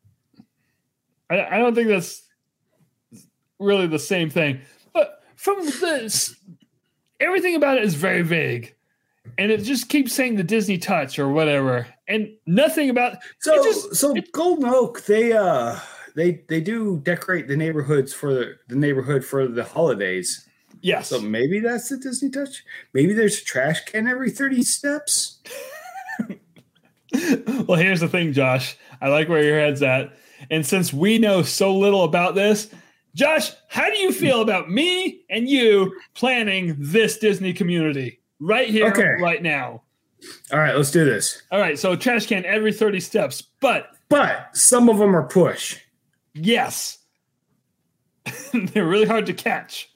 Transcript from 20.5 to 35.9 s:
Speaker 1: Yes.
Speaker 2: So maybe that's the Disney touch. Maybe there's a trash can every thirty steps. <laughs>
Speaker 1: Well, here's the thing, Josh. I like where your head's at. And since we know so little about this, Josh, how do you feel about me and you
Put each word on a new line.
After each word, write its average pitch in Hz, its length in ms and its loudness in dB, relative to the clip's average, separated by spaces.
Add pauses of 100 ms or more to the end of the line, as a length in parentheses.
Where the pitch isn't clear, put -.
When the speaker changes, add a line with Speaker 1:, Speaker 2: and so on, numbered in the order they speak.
Speaker 1:
Yes. - 280 -2
Speaker 2:
So 127 120 -4
maybe 131 400 -2
that's 233 300 -4
the 269 80 -8
Disney 262 320 -6
touch. 269 340 -10 (300)
Maybe 202 180 4
there's 214 280 0
a - 40 -14
trash 143 400 -4
can 220 220 -4
every 254 240 -2
thirty 269 320 -2
steps. - 800 -4 (800)
<laughs> - 80 -8 (1400)
Speaker 1:
Well, 180 120 4
here's 180 220 2
the 165 80 0
thing, 170 260 -2
Josh. 131 420 0 (240)
I 135 80 -2
like 156 200 2
where 160 140 2
your 151 160 4
head's 147 240 2
at. 131 300 0 (380)
And 156 140 0
since 190 280 0
we 196 260 2
know 202 240 4
so 190 320 0
little 196 300 4
about 175 300 0
this, 208 340 2 (460)
Josh, 294 360 2 (180)
how 220 220 -2
do 427 60 -2
you 381 160 0
feel 262 300 0
about 185 280 -2
me 359 600 0
and 233 180 -4
you 214 480 4 (180)